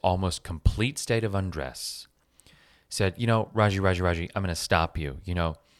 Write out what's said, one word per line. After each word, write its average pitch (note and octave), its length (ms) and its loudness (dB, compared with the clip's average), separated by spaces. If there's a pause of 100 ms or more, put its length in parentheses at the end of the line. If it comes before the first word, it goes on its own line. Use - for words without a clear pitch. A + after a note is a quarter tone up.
almost F#2 400 0
complete G#2+ 560 0
state A2+ 240 0
of G2+ 100 -4
undress, E2+ 760 -6 (840)
said, F#2+ 280 0
"You A#2 80 -2
know, A2+ 280 2
Raji, G#2 260 4
Raji, F#2 240 2
Raji, F2 320 0
I'm G2 80 0
gonna F2+ 100 0
stop E2 460 0
you. C#2 240 -4
You F2+ 100 -4
know, E2 220 0 (240)